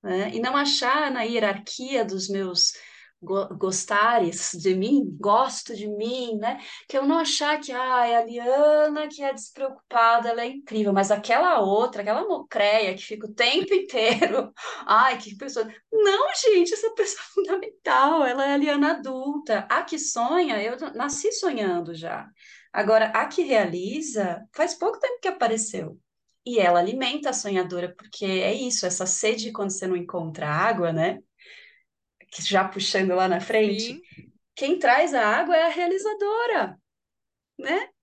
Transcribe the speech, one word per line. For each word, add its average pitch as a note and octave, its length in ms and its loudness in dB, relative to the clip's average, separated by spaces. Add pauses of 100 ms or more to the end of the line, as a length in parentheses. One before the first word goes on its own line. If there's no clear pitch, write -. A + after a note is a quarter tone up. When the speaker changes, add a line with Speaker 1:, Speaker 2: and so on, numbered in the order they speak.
Speaker 1:
né? G3 320 -4
E A3+ 40 -4
não B3+ 160 -2
achar C#4+ 560 0
na B3 120 -2
hierarquia A3+ 800 -2
dos F#3+ 240 -6
meus F#3 440 0 (480)
go-, F#3+ 360 -4
gostares G3+ 960 0
de F#3 220 0
mim, A#3+ 280 2 (160)
gosto A#3 560 0
de G#3 120 -8
mim, A3+ 500 -6
né? A#3+ 220 -4 (280)
Que C#4+ 100 -4
eu C#4 80 0
não D#4+ 120 4
achar D4+ 420 0
que, C#4 120 -10
"Ai, B3 440 2
a A#3 80 4
Liana D4 880 2
que C#4+ 140 -14
é C4+ 100 -2
despreocupada, A#3 960 0
ela A#3 140 -2
é A#3+ 40 -4
incrível, G#3+ 460 -2
mas G3 180 2
aquela B3 480 2
outra, G#3 420 2
aquela A#3+ 260 -2
mocreia G#3 680 0
que F#3+ 80 -16
fica G#3+ 240 -12
o G#3+ 60 -14
tempo D4 400 2
<laughs> - 0 -
inteiro, A3+ 800 0 (320)
ai, B3 320 4
que G#3+ 180 -16
pessoa." B3 320 -6 (240)
Não, G#4+ 440 4
gente, F#4 380 4
essa A4 200 -4
pessoa - 280 -2
é - 120 -18
fundamental, D#4 920 2
ela C4 200 0
é C#4 80 2
a C#4+ 40 2
Liana D4 340 2
adulta. C4+ 800 -4
A E4 140 2
que D#4+ 160 -6
sonha, B3+ 600 0
eu A#3+ 160 -4 (160)
nasci C#4+ 400 -4
sonhando F#3+ 640 -2
já. - 340 -10 (420)
Agora, A3 360 4
a A3 200 0
que - 140 -2
realiza, G#3+ 1120 -2
faz E4+ 200 0
pouco A4 240 -2
tempo B4+ 220 -4
que F#4+ 60 -2
apareceu. A3 720 -4 (460)
E A#3+ 140 0
ela F3 200 6
alimenta C4 520 -2
a - 20 -6
sonhadora, F3+ 640 -4
porque - 280 -12
é F#3+ 280 0
isso, B3 320 -4
essa F3+ 220 -4
sede A3 440 -2
quando G3 200 -4
você F#3 160 -6
não F#3 80 0
encontra E3 520 -6
água, E3+ 460 0
né? D#3+ 260 0 (1120)
Que - 120 -12
já G3 240 2
puxando F#3+ 480 0
lá F#3 120 2
na F3+ 140 0
frente, A3 520 0
Speaker 2:
Sim. E4 80 -16 (540)
Speaker 1:
quem D4+ 220 -2
traz C#4+ 380 4
a A3+ 120 2
água D#4 300 2
é D#4+ 60 4
a E4+ 60 2
realizadora, G4+ 1080 -2 (800)
né? E4+ 320 -4 (140)